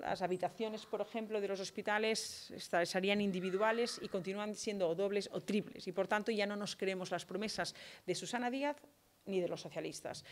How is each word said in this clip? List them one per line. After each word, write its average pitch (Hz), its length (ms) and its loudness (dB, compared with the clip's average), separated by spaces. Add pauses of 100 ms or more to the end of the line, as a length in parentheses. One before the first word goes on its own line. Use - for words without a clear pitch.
las 190 200 0
habitaciones, 185 640 0
por 202 160 -2
ejemplo, 214 400 -2
de 202 60 0
los 190 140 0
hospitales 214 920 0
esta-, 175 340 2
serían 196 360 4
individuales 202 840 2
y 208 60 -4
continúan 202 480 -2
siendo 196 320 2
o 165 80 2
dobles 196 360 2
o 185 100 -2
triples. - 440 0
Y, 185 60 -4
por 190 160 2
tanto, 214 240 2
ya 202 140 2
no 208 100 -2
nos 202 180 -4
creemos 185 380 -2
las 175 120 -2
promesas 190 480 -2 (320)
de 180 120 2
Susana 240 340 -2
Díaz 277 260 0 (500)
ni 196 120 2
de 175 100 4
los 165 120 -4
socialistas, 160 720 -6